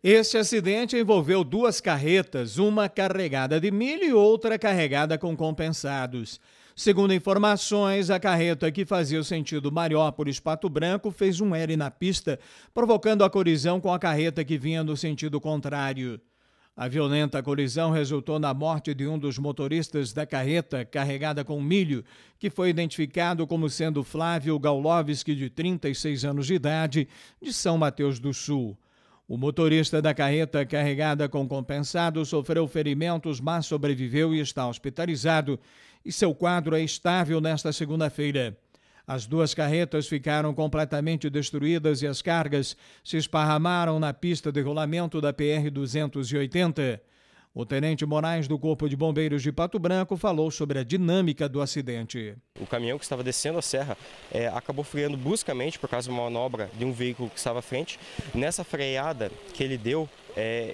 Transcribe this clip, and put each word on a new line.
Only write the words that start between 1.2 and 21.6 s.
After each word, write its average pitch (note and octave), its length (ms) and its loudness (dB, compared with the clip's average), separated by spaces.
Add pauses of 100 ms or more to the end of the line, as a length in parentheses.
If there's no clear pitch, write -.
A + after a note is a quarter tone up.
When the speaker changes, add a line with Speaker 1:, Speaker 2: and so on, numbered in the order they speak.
Speaker 1:
duas G#3 380 2
carretas, C#3+ 760 0
uma G#3 300 4
carregada D#3+ 720 0
de F#3+ 100 2
milho C4 360 0
e D4 80 4
outra A3 440 6
carregada D#3 600 2
com E3 180 -2
compensados. C#3 1040 -4 (340)
Segundo G3 400 4
informações, G3 960 2
a F#3+ 80 4
carreta E3+ 540 2
que F#3 140 -2
fazia D#3+ 340 0
o D#3 60 -2
sentido D3+ 440 -2
Mariópolis-Pato D#3 1000 0
Branco F3+ 420 0
fez F#3+ 300 2
um G3+ 120 2
L D#3+ 220 -2
na C#3+ 160 -2
pista, F3+ 480 -2 (340)
provocando A3 520 6
a F#3 40 6
colisão E3+ 520 4
com F#3 100 0
a F3+ 80 2
carreta D#3+ 460 0
que D3+ 120 -2
vinha D#3+ 240 -2
no D3+ 140 -2
sentido D3 460 -4
contrário. C#3 800 -4 (520)
A B2+ 140 -6
violenta C#3+ 560 2
colisão C#3+ 480 0
resultou D3+ 480 0
na C#3+ 140 0
morte D3+ 400 -2
de C3+ 120 -4
um D#3 140 -2
dos C#3 180 -4
motoristas C#3+ 760 -2
da D3+ 120 -4
carreta C#3 600 -2
carregada C#3+ 580 -4
com D3 180 -4